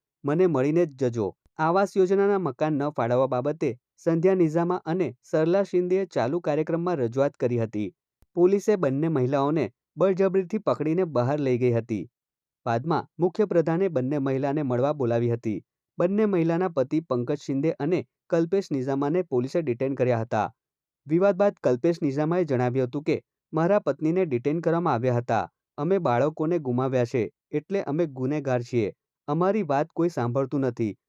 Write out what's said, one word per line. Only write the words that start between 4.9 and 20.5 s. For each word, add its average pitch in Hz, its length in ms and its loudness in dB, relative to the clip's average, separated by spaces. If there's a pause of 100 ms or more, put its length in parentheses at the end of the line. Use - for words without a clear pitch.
સરલા 175 320 2
શિંદેએ 185 440 0
ચાલુ 139 340 -2
કાર્યક્રમમાં 165 560 -2
રજૂઆત 131 360 0
કરી 120 260 -2
હતી. 107 360 -4 (400)
પોલીસે 196 420 4
બંને 151 320 0
મહિલાઓને 139 640 0 (240)
બળજબરીથી 190 600 0
પકડીને 156 460 0
બહાર 139 360 0
લઈ 127 180 0
ગઈ 123 140 2
હતી. 113 380 -4 (560)
બાદમાં 123 400 -2 (120)
મુખ્યપ્રધાને 175 680 0
બંને 139 300 -2
મહિલાને 135 440 -2
મળવા 127 300 0
બોલાવી 120 400 0
હતી. 113 300 -4 (360)
બંને 196 280 2
મહિલાના 170 420 2
પતિ 151 320 0
પંકજ 131 460 -2
શિંદે 147 260 0
અને 151 340 -2 (240)
કલ્પેશ 170 420 0
નિઝામાને 139 500 0
પોલીસે 139 400 -2
ડિટેન 131 320 -2
કર્યા 123 260 2
હતા. 110 320 -2 (540)